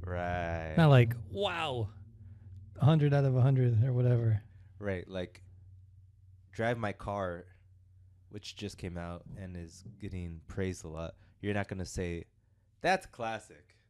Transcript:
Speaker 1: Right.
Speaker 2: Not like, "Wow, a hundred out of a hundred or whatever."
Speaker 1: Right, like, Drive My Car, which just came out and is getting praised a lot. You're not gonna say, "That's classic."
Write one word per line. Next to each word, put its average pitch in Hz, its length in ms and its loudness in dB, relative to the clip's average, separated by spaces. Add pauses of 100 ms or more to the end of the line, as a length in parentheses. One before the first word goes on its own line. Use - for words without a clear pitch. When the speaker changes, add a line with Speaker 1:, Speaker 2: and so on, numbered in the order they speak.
Speaker 1:
Right. 87 720 -4
Speaker 2:
Not 160 120 8
like, 120 260 8 (160)
"Wow, 165 580 -4 (880)
a - 80 2
hundred 147 280 6
out 143 120 4
of 131 100 2
a 127 60 6
hundred 123 420 6
or 131 100 2
whatever." 120 480 4 (380)
Speaker 1:
Right, 98 280 -4
like, 92 340 -8 (1080)
Drive 117 260 -2
My 104 160 -4
Car, 92 520 -6 (840)
which - 260 -16
just 101 220 -10
came 87 200 -8
out 87 260 -8 (140)
and 92 200 -12
is 85 260 -14 (160)
getting 87 480 -10
praised 95 380 -4
a - 20 -10
lot. 80 280 -10 (260)
You're 101 120 -2
not 101 140 -2
gonna 95 180 -8
say, 85 400 -6 (560)
"That's 185 240 0
classic." 110 720 -12 (120)